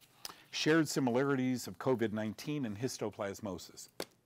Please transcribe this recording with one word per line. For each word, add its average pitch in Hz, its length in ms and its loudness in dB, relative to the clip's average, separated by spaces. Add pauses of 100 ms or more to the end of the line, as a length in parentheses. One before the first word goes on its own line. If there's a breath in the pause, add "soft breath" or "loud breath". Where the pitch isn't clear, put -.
(520 loud breath)
Shared 156 360 4
similarities 127 800 2
of 101 140 -10
covid 113 340 2
nineteen 110 520 -4
and 107 120 -4
histoplasmosis. 104 1120 -6 (360)